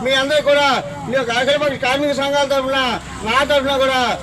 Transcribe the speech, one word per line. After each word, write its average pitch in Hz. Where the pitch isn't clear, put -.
మీ 262
అందరూ 285
కూడా, 285
మీ 233
అఖిలపక్ష 285
కార్మిక 277
సంఘాల 277
తరఫున, 269
నా 240
తరఫున 277
కూడా 262